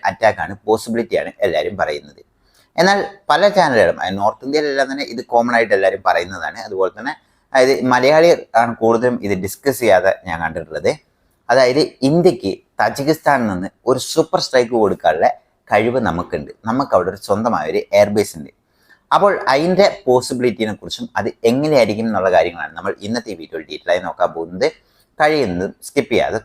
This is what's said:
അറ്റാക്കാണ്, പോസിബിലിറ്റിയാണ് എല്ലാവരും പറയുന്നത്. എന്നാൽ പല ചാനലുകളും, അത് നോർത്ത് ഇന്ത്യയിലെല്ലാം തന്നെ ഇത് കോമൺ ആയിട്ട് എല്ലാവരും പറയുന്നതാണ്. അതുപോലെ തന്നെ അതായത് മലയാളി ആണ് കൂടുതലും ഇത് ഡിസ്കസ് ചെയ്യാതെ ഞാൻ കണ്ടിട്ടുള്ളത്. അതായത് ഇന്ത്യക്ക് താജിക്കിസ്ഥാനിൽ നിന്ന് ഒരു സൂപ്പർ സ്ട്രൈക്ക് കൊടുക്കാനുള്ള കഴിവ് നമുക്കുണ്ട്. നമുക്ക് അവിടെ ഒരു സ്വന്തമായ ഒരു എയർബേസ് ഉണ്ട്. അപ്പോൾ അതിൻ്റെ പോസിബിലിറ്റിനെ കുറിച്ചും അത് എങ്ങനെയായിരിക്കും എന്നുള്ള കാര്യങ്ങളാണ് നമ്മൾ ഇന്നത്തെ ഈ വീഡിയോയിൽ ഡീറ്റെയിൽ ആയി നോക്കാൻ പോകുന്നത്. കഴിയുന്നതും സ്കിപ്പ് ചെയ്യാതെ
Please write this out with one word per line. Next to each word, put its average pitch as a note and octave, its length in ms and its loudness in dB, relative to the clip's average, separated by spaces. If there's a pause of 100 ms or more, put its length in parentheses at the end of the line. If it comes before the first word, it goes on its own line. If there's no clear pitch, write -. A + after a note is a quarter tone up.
അറ്റാക്കാണ്, F#2+ 460 -2 (120)
പോസിബിലിറ്റിയാണ് G#2+ 640 -2 (140)
എല്ലാവരും E2+ 360 -2
പറയുന്നത്. D2 380 -6 (640)
എന്നാൽ G3 180 2 (320)
പല E3+ 260 4
ചാനലുകളും, A#2 460 4
അത് F#2 160 -4
നോർത്ത് G#2+ 280 -2
ഇന്ത്യയിലെല്ലാം C#3 440 -2
തന്നെ C#3 220 -8
ഇത് A#2 180 -8
കോമൺ A#2+ 280 2
ആയിട്ട് A2 180 0
എല്ലാവരും F#2+ 320 0
പറയുന്നതാണ്. F2 580 -4
അതുപോലെ F#2+ 320 -2
തന്നെ C3 140 -8 (400)
അതായത് C3 200 4 (200)
മലയാളി D3+ 380 6 (320)
ആണ് A#2 180 -2
കൂടുതലും A#2 360 2 (100)
ഇത് G2+ 80 -2 (100)
ഡിസ്കസ് - 380 -4
ചെയ്യാതെ F#2+ 300 4 (160)
ഞാൻ E2 160 -6
കണ്ടിട്ടുള്ളത്. D#2+ 460 -4 (640)
അതായത് B2+ 280 4 (280)
ഇന്ത്യക്ക് E3 440 2 (300)
താജിക്കിസ്ഥാനിൽ C3+ 680 0
നിന്ന് F#2 180 -6 (200)
ഒരു B2+ 200 0
സൂപ്പർ D#3+ 360 0
സ്ട്രൈക്ക് B2 360 0
കൊടുക്കാനുള്ള F2+ 480 2 (420)
കഴിവ് A#2 360 2
നമുക്കുണ്ട്. E2+ 420 -6 (180)
നമുക്ക് C3 300 -2
അവിടെ F2+ 140 0
ഒരു G2+ 160 -16
സ്വന്തമായ G2+ 460 -2
ഒരു G#2 80 -2 (160)
എയർബേസ് G#2 420 2
ഉണ്ട്. C#2 100 -16 (680)
അപ്പോൾ F#3+ 160 2 (220)
അതിൻ്റെ F3+ 320 2 (220)
പോസിബിലിറ്റിനെ A#2+ 760 0
കുറിച്ചും - 260 -12 (140)
അത് G#2+ 80 -6 (220)
എങ്ങനെയായിരിക്കും A#2 580 0
എന്നുള്ള F#2+ 260 0
കാര്യങ്ങളാണ് E2 440 -2
നമ്മൾ F#2+ 140 -6 (140)
ഇന്നത്തെ A2+ 260 -6
ഈ E2+ 60 -14
വീഡിയോയിൽ D#2+ 300 -12
ഡീറ്റെയിൽ F2 240 -2
ആയി F2+ 140 0
നോക്കാൻ E2 280 -2
പോകുന്നത്. F2+ 320 -4 (520)
കഴിയുന്നതും A#2 500 0 (160)
സ്കിപ്പ് - 260 -4
ചെയ്യാതെ E2+ 320 0